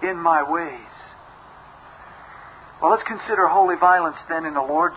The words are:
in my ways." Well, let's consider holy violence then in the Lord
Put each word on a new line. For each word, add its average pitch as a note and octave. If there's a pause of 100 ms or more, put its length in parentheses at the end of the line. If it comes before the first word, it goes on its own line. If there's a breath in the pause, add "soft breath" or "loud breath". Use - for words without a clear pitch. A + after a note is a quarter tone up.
in F#3
my D#3+
ways." D3 (1900 loud breath)
Well, -
let's A3
consider G#3
holy F3+
violence F3+ (140)
then D#3+
in D#3
the C#3+
Lord D#3